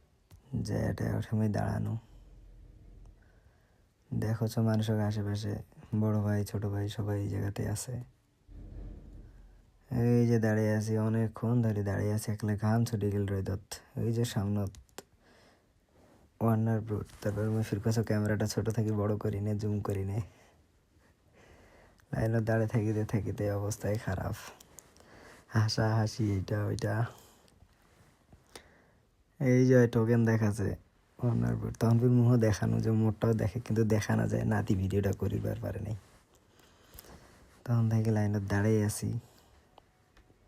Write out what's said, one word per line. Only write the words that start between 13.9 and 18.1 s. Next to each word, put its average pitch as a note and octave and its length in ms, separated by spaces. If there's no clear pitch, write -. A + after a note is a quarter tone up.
ওই A2+ 160
যে A#2 120
সামনত A2+ 460
ওয়ার্নার A2+ 400
ব্রুট। G#2+ 260
তারপর G#2 220
আমি A2 180
ফির G#2+ 180
কাছে A2+ 240
ক্যামেরাটা G#2+ 420